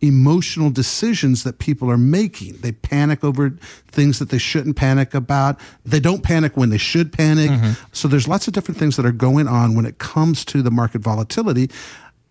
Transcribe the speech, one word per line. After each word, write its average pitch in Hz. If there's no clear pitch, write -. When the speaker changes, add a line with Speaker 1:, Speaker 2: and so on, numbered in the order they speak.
Speaker 1:
emotional 147
decisions 135
that 123
people 127
are 120
making. 143
They 120
panic 143
over 143
things 143
that 131
they 131
shouldn't 147
panic 135
about. 139
They 147
don't 175
panic 160
when 123
they 107
should 160
panic. 156
Speaker 2:
Mm-hmm. 113
Speaker 1:
So -
there's 135
lots 185
of 208
different 185
things 147
that 127
are 120
going 131
on 117
when 117
it -
comes 156
to 143
the 120
market 117
volatility 123